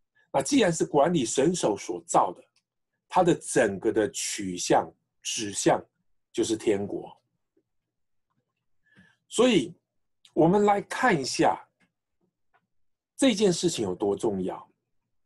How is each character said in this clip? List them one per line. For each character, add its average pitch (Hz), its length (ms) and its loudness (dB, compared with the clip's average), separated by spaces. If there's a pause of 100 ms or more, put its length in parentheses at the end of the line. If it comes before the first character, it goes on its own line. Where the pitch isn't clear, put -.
(320)
那 139 100 0
既 277 160 0
然 185 140 4
是 165 120 -2
管 165 300 2
理 131 100 0
神 151 300 0
手 110 240 -2
所 - 260 -10
造 107 280 0
的， - 120 -20 (640)
它 185 140 2
的 170 120 2
整 104 440 0
个 107 140 0
的 104 180 0
取 - 460 -8
向、 90 360 0 (300)
指 104 300 -6
向 113 300 0 (500)
就 113 120 -2
是 110 120 -2
天 101 280 -2
国。 87 320 -10 (2000)
所 254 200 4
以 160 260 2 (600)
我 - 120 4
们 202 180 4
来 202 180 2
看 226 360 0
一 131 60 -6
下 120 400 -2 (1500)
这 262 180 2
件 202 180 2
事 165 180 -2
情 117 140 -6
有 92 100 -4
多 101 220 -2
重 98 260 -4
要。 - 260 -10 (580)